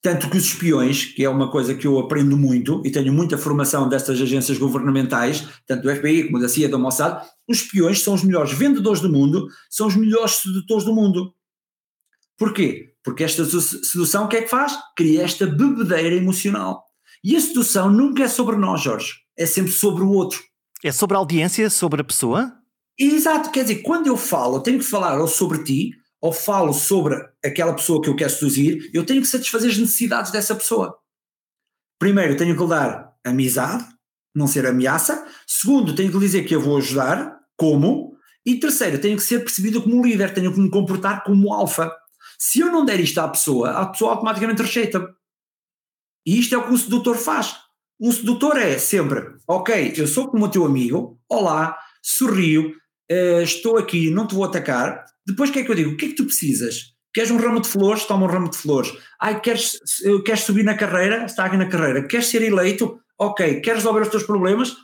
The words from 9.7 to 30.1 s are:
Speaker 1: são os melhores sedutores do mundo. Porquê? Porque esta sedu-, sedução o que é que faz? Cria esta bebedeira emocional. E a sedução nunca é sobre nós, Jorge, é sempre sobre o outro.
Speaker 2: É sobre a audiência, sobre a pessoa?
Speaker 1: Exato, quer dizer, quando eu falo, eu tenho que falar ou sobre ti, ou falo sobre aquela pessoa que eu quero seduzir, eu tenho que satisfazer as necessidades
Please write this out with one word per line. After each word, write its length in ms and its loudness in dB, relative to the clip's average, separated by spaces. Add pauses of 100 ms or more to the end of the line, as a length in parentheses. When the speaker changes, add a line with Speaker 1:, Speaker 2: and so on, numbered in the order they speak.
Speaker 1:
são 160 -2
os 80 2
melhores 380 2 (100)
sedutores 420 -2
do 80 2
mundo. 400 2 (1040)
Porquê? 580 -2 (100)
Porque 180 -6
esta 220 0
sedu-, 160 0
sedução 640 -2
o 40 -4
que 100 0
é 40 -2
que 60 -8
faz? 280 -2 (200)
Cria 260 4
esta 240 -2
bebedeira 720 2
emocional. 680 -2 (400)
E 140 2
a 40 4
sedução 480 0
nunca 360 4
é 40 0
sobre 280 0
nós, 260 0
Jorge, 320 -4 (240)
é 80 0
sempre 240 0
sobre 320 0
o 60 4
outro. 340 0 (400)
Speaker 2:
É 80 -2
sobre 260 0
a 40 2
audiência, 500 0
sobre 300 0
a 40 -2
pessoa? 480 -2 (460)
Speaker 1:
Exato, 540 2
quer 100 0
dizer, 200 -2
quando 260 0
eu 80 2
falo, 400 -2
eu 60 -2
tenho 180 0
que 40 -6
falar 360 -2
ou 80 0
sobre 340 -2
ti, 300 -2 (300)
ou 100 0
falo 400 0
sobre 440 0 (280)
aquela 300 -2
pessoa 260 0
que 80 -2
eu 80 2
quero 140 -2
seduzir, 640 0
eu 100 0
tenho 160 2
que 60 -2
satisfazer 440 -2
as 60 0
necessidades 540 -2